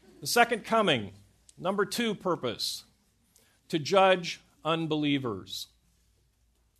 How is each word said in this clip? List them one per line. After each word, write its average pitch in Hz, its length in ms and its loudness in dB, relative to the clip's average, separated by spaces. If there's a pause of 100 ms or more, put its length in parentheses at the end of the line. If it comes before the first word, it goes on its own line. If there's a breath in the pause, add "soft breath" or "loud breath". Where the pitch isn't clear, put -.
(200)
the 147 60 -12
second 233 380 2
coming. 147 480 0 (460)
Number 196 260 -2
two 220 300 -2
purpose, 131 680 -6 (840 soft breath)
to 175 100 -2
judge 180 600 4 (240)
unbelievers. 147 1000 -2 (1120)